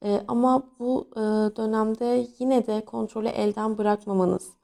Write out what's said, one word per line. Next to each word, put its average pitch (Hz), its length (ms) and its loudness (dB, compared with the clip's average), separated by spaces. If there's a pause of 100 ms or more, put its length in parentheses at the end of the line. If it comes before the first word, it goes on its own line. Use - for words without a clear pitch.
E, 202 240 0
ama 254 340 2 (160)
bu, 247 380 -2
e, 220 40 -6 (360)
dönemde 220 680 0 (120)
yine 254 280 2
de 214 180 -2
kontrolü 220 440 -6
elden 214 500 -2
bırakmamanız, 202 680 0 (160)